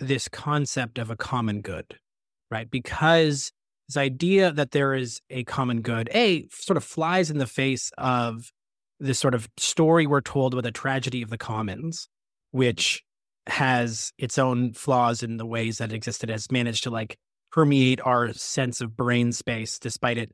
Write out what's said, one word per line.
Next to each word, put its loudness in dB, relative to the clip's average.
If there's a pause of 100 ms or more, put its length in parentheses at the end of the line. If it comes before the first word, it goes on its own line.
this -2
concept -2
of -4
a -8
common -2
good, -10 (520)
right? -6
Because 2 (360)
this -6
idea 4
that -2
there 2
is -4 (100)
a -6
common 0
good, -2
A, 2
sort -2
of -2
flies 0
in -2
the 0
face -2
of -2 (460)
this -2
sort 2
of -2
story 4
we're 2
told 0
about -2
the -4
tragedy -2
of -8
the -8
commons, -6 (420)
which 2 (440)
has 0
its -6
own 2
flaws 2
in -6
the -8
ways -2
that -6
it -6
existed, -6
has -6
managed 0
to, -6
like, -6 (400)
permeate 6
our 2
sense -4
of -6
brain 2
space, -6
despite -2
it -6